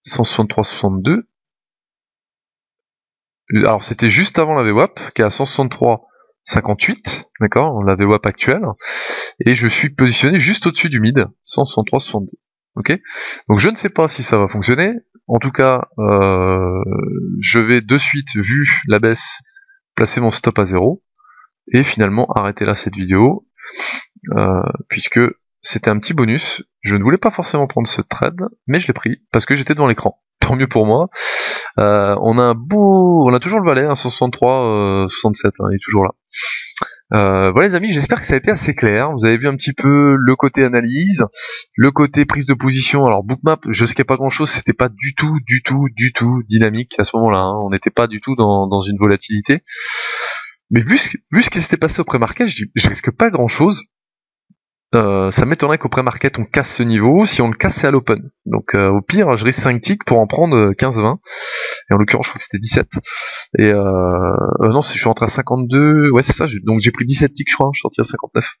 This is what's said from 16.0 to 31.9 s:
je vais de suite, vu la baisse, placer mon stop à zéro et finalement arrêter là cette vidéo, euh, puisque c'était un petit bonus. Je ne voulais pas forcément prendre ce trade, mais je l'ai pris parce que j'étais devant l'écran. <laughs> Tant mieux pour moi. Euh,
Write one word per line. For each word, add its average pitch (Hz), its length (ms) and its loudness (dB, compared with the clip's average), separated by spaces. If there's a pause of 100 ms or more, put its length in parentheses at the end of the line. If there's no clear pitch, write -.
je 110 200 2
vais 117 220 2
de 127 160 0
suite, 143 380 -4
vu 123 520 0
la 104 120 4
baisse, 113 400 0 (560)
placer 113 260 0
mon 117 80 2
stop - 300 0
à 101 60 2
zéro 95 380 0 (680)
et 127 120 4
finalement 107 480 0
arrêter 101 320 -2
là 104 120 0
cette - 200 -6
vidéo, 98 520 2 (880)
euh, 95 260 0 (260)
puisque - 320 -2 (420)
c'était - 280 -4
un 107 100 0
petit 170 140 -6
bonus. 127 500 -2 (180)
Je 101 140 0
ne 101 80 2
voulais 143 140 2
pas 220 140 0
forcément - 340 -2
prendre - 220 -4
ce - 140 -4
trade, 170 420 -4 (240)
mais 151 120 2
je 175 80 -4
l'ai 120 60 -2
pris - 380 -6
parce 113 140 0
que 139 100 2
j'étais 139 180 -2
devant 147 140 2
l'écran. - 340 -2 (100)
<laughs> - 80 -20
Tant 127 160 0
mieux 131 120 0
pour 110 180 2
moi. 131 240 2 (680)
Euh, 104 440 2